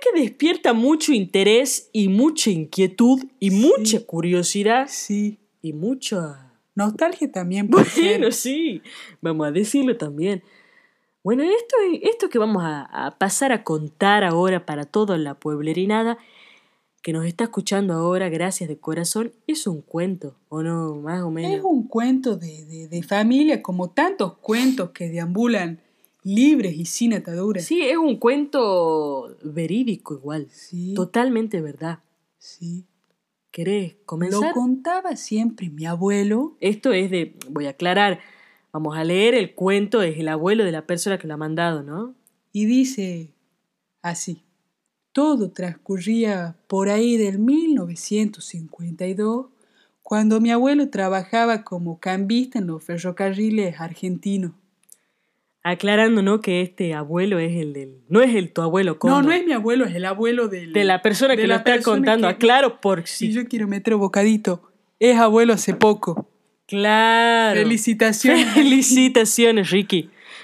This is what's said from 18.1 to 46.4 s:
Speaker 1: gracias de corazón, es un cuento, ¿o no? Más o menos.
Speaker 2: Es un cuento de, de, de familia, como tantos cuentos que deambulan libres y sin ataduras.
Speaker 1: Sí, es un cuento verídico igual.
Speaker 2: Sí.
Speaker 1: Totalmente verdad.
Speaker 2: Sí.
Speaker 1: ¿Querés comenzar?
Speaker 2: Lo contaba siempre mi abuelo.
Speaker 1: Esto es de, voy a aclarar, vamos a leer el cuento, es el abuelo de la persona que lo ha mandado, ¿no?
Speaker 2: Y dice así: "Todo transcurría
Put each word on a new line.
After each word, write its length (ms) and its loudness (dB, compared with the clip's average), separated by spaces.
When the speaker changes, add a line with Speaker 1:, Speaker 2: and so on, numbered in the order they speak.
Speaker 1:
gracias 380 -4
de 120 -10
corazón, 520 -6
es 220 -6
un 160 -6
cuento, 520 -6
¿o 140 -6
no? 320 -6
Más 260 -8
o 80 -6
menos. 300 -6
Speaker 2:
Es 40 -6
un 240 0
cuento 480 -2
de, 300 -14
de, 220 -16
de 160 -8
familia, 580 2
como 300 -6
tantos 480 0
cuentos 500 0
que 200 -10
deambulan 720 -2
libres 520 2
y 100 -8
sin 280 -2
ataduras. 500 -4
Speaker 1:
Sí, 200 -2
es 140 0
un 200 0
cuento 1300 0
verídico 720 -4
igual. 340 -10
Speaker 2:
Sí. 460 -10
Speaker 1:
Totalmente 640 -2
verdad. 380 -10
Speaker 2:
Sí. 460 -14
Speaker 1:
¿Querés 460 -6
comenzar? 420 -2
Speaker 2:
Lo 40 -4
contaba 640 -2
siempre 540 -4
mi 160 -10
abuelo. 760 -2
Speaker 1:
Esto 320 0
es 200 0
de, 240 -4
voy 160 -6
a 40 -8
aclarar, 480 0
vamos 240 -6
a 60 -4
leer 320 2
el 180 -2
cuento, 480 0
es 160 -2
el 100 -6
abuelo 360 0
de 80 -2
la 160 -8
persona 320 -4
que 80 -14
lo 80 -10
ha 20 -10
mandado, 460 -4
¿no? 320 -12
Speaker 2:
Y 140 -2
dice 640 -2
así: 420 -10
"Todo 380 0
transcurría 1040 -4